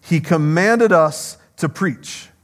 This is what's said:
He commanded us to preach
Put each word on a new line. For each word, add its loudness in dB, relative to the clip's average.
He -2
commanded 2
us 0
to -2
preach -8